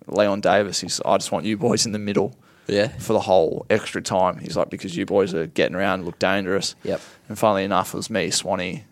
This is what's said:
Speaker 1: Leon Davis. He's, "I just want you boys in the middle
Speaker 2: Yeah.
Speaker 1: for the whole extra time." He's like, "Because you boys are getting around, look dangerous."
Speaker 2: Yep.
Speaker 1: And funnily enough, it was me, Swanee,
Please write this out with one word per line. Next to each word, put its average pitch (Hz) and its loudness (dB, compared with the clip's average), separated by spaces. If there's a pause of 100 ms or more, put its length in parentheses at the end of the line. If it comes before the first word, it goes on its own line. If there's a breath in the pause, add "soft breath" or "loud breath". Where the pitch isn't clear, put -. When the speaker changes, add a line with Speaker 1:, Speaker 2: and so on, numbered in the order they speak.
Speaker 1:
Leon 101 2
Davis. 98 2
He's, - -6
"I 98 4
just - -6
want 87 -2
you 107 -2
boys 107 0
in 110 -4
the 104 -4
middle 101 -2 (320 soft breath)
Speaker 2:
Yeah. 101 2 (100)
Speaker 1:
for - 0
the 104 4
whole 92 4
extra 104 0
time." 92 0
He's - -8
like, - 0
"Because 95 -10
you 95 -4
boys 95 2
are 82 -2
getting 82 0
around, 95 -2
look 85 -10
dangerous." 95 0
Speaker 2:
Yep. - -4 (280 loud breath)
Speaker 1:
And 110 -10
funnily 101 4
enough, 92 0
it 92 -6
was 95 -6
me, 95 0
Swanee, 90 -4